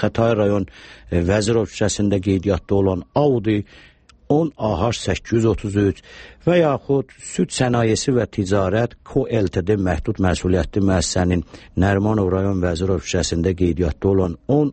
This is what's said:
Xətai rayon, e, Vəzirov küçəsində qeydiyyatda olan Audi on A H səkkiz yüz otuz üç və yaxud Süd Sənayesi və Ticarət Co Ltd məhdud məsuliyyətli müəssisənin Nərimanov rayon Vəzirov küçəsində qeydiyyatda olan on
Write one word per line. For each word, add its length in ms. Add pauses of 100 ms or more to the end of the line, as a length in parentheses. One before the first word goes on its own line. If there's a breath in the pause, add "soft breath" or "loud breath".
Xətai 360
rayon, 280 (460 loud breath)
e, 100
Vəzirov 480
küçəsində 520
qeydiyyatda 540
olan 300 (100)
Audi 460 (680 loud breath)
on 280
A 200
H 160
səkkiz 400
yüz 140
otuz 300
üç 260 (440 loud breath)
və 140
yaxud 520 (100)
Süd 320
Sənayesi 640
və 100
Ticarət 720 (100)
Co 200
Ltd 520
məhdud 440
məsuliyyətli 600
müəssisənin 600 (340 loud breath)
Nərimanov 540
rayon 300
Vəzirov 420
küçəsində 520
qeydiyyatda 520
olan 360
on 280